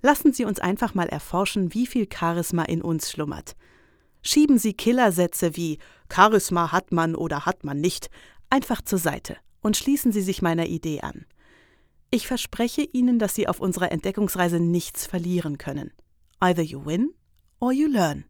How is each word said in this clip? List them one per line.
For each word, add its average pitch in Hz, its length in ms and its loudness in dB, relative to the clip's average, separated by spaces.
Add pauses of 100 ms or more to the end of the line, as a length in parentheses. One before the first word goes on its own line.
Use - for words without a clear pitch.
Lassen 285 320 4
Sie 247 120 -2
uns 208 140 -2
einfach 202 360 -2
mal 175 120 0
erforschen, 180 640 -2
wie 240 140 -2
viel 226 240 -2
Charisma 170 520 -2
in 165 180 -2
uns 160 300 -4
schlummert. - 440 -8 (640)
Schieben 294 360 6
Sie 208 160 0
Killersätze 180 800 2
wie 165 240 -4 (320)
„Charisma 190 600 4
hat - 200 -2
man 165 240 0
oder 151 300 -4
hat - 180 -4
man 143 160 -6
nicht“ - 300 -2 (400)
einfach 262 320 0
zur - 180 -2
Seite - 380 -4 (240)
und 214 160 0
schließen 269 340 2
Sie 208 100 0
sich 185 200 -2
meiner 165 260 0
Idee 160 340 -6
an. - 240 -12 (840)
Ich 240 160 0
verspreche 240 560 -2
Ihnen, 247 340 2
dass 214 160 2
Sie - 140 0
auf - 120 -2
unserer 180 320 -2
Entdeckungsreise 180 680 0
nichts 170 480 -2
verlieren 170 500 -4
können. - 340 -10 (480)
Either 180 240 2
you 143 220 -8
win 196 280 0 (460)
or 247 120 0
you 285 160 2
learn. 170 420 0